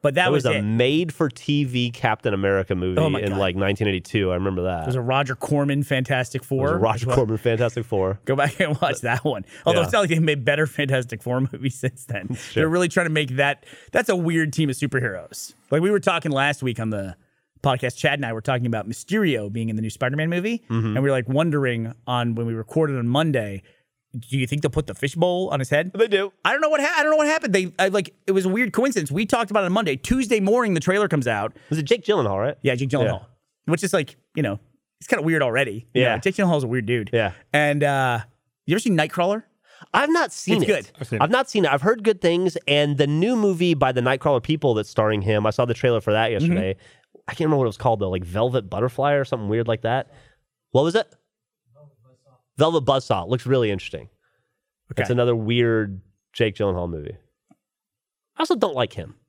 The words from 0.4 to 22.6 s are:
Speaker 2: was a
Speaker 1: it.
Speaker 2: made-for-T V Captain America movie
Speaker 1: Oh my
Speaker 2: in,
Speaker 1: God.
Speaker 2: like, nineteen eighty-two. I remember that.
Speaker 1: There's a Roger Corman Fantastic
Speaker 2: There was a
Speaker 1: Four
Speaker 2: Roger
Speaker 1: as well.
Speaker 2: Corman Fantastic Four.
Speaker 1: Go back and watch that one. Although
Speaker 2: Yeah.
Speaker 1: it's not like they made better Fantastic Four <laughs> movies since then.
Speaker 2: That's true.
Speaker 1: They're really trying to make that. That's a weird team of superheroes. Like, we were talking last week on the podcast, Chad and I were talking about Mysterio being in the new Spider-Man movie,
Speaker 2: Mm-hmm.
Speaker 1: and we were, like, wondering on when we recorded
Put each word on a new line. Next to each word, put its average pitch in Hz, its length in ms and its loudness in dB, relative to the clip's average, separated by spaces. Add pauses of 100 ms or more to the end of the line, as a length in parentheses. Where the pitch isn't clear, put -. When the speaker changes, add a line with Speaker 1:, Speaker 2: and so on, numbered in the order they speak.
Speaker 2:
was 120 80 2
a 139 60 0
Speaker 1:
it. - 20 -2
Speaker 2:
made-for-T 147 1000 0
V 123 260 -2
Captain 113 460 -2
America 98 400 0
movie 92 240 -2
Speaker 1:
Oh 156 100 2
my 95 100 -2
Speaker 2:
in, 104 120 -2
Speaker 1:
God. 98 80 -2
Speaker 2:
like, 92 160 0
nineteen 98 320 0
eighty-two. 95 440 -2
I 90 40 0
remember 92 280 -2
that. 90 220 -2
Speaker 1:
There's 127 100 -4
a 131 60 -2
Roger 131 340 -2
Corman 143 460 0
Fantastic 127 640 -2
Speaker 2:
There 135 160 -4
was 139 100 0
a 160 40 2
Speaker 1:
Four 175 60 -2
Speaker 2:
Roger 110 240 2
Speaker 1:
as - 40 -4
well. 123 80 0
Speaker 2:
Corman 110 220 2
Fantastic 117 480 0
Four. 95 400 -2
Speaker 1:
Go 135 100 0
back 143 240 0
and 151 200 0
watch 147 220 -2
that 120 220 -2
one. 113 200 -4 (220)
Although 175 140 4
Speaker 2:
Yeah. 165 60 2
Speaker 1:
it's - 80 -2
not 214 80 4
like 180 80 0
they 160 100 2
made 147 260 0
better 147 220 2
Fantastic 127 560 -4
Four 123 180 -2
<laughs> 135 100 -2
movies - 280 -6
since - 260 -6
then. 104 240 -8
Speaker 2:
That's - 240 -10
true. 117 80 2
Speaker 1:
They're 160 80 4
really 175 200 2
trying 175 180 2
to 160 40 -2
make 139 260 -2
that. 143 280 0 (260)
That's - 180 2
a 196 60 2
weird 160 380 0
team 156 160 2
of 127 60 -4
superheroes. 117 800 -6 (160)
Like, 156 100 4
we 190 80 2
were 202 100 4
talking 170 320 0
last 139 300 0
week 120 180 -2
on 110 120 -2
the 98 240 -6 (480)
podcast, 127 340 0
Chad 143 160 2
and 139 120 -4
I 113 80 -4
were 110 80 -6
talking 123 260 0
about 107 200 -2
Mysterio 120 640 -2
being 113 180 -4
in 107 60 -4
the 110 60 -4
new 110 80 -4
Spider-Man 143 400 -4
movie, 202 300 -2 (100)
Speaker 2:
Mm-hmm. 113 260 0
Speaker 1:
and - 80 0
we 139 60 2
were, - 20 2
like, 127 160 0
wondering 131 640 0 (140)
on 120 300 0
when 117 100 -4
we 113 80 -4
recorded 135 460 -2